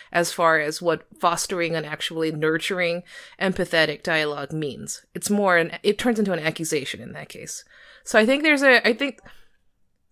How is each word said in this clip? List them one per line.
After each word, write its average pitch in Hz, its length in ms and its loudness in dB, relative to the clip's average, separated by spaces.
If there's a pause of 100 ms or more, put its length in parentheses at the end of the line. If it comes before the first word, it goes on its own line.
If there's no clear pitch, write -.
(120)
as 170 200 0
far 160 280 4
as 151 220 -4
what 165 240 -2 (140)
fostering 170 560 -2
an 160 100 -4
actually 160 460 -4
nurturing, 170 720 -2 (360)
empathetic 165 640 0
dialogue 151 480 -2
means. 147 640 -10
It's - 160 -8
more 202 280 4
an, 165 260 0
it 202 160 0
turns 233 180 0
into 202 140 0
an 165 80 -2
accusation 156 600 -4
in 123 120 -14
that 151 160 -14
case. - 360 -14 (380)
So - 140 4
I 214 80 8
think 269 160 4
there's 294 220 4
a, 254 240 8
I 214 60 4
think 277 260 -4 (920)